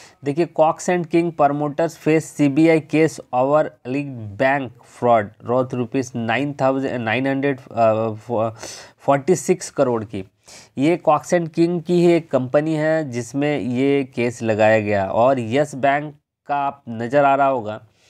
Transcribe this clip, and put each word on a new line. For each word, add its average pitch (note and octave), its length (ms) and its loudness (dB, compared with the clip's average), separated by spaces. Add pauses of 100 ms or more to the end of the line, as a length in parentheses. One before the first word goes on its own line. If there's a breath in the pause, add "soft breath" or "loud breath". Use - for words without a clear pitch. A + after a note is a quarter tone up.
(240 loud breath)
देखिए, C#3+ 240 -2 (120)
Cox D#3+ 300 2
and F3 240 -2
King E3+ 180 0
promoters D3 680 0
face D#3 220 2
सीबीआई D#3 600 2
case D3+ 400 0 (140)
over C3+ 260 2
alleged B2+ 800 -8
bank C3+ 260 0
fraud, A2 840 0
worth B2+ 240 0
रुपीज B2+ 420 -4
नाइन A#2 440 -2
थाउजेंड, C3+ 440 -2
नाइन A#2 220 -2
हंड्रेड, C3+ 340 -2
अ, A2+ 520 0
फ़ो-, A2 380 -4 (480 loud breath)
फ़ोर्टी C#3 360 0
सिक्स - 360 -2
करोड़ B2 340 0
की। G2+ 200 -10 (540 loud breath)
ये D#3+ 300 0
Cox D3+ 200 0
and E3+ 200 0
King E3+ 360 0
की F3 100 0
ही F3 180 6
एक E3 180 0
कंपनी D3 440 0
है D#3 360 0
जिसमें C#3 500 -4
ये C3 440 0
केस A#2+ 380 -4
लगाया A2 380 4
गया। G2+ 260 0
और B2+ 340 2
यस C#3 340 -2
बैंक C#3+ 400 -2 (320)
का C#3+ 100 -4
आप C#3 320 -6
नज़र A#2+ 360 0
आ C#3 100 4
रहा C#3 120 2
होगा, A2 360 -4 (260 loud breath)